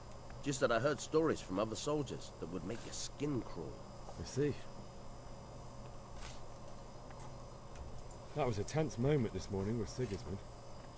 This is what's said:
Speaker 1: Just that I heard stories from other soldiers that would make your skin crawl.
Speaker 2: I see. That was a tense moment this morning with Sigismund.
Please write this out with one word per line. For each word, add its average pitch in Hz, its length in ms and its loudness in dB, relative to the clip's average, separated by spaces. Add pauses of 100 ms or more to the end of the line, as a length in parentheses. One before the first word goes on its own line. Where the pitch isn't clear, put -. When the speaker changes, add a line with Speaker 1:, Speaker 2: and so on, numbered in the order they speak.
(440)
Speaker 1:
Just 139 180 2
that 123 100 8
I 113 80 8
heard 139 200 6
stories 156 420 6
from 92 180 2
other 110 160 4
soldiers 143 640 0
that 82 120 -4
would 165 140 -2
make - 200 -2
your - 80 -6
skin 139 480 0
crawl. 78 300 -4 (480)
Speaker 2:
I 82 60 -4
see. - 280 4 (3750)
That 147 120 6
was 104 120 4
a 101 40 2
tense 143 340 2
moment 127 360 6
this 92 180 -2
morning 101 280 4
with 101 100 0
Sigismund. 98 480 -2 (600)